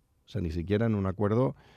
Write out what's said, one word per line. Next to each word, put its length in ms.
o 20
sea, 120
ni 100
siquiera 360
en 100
un 100
acuerdo 480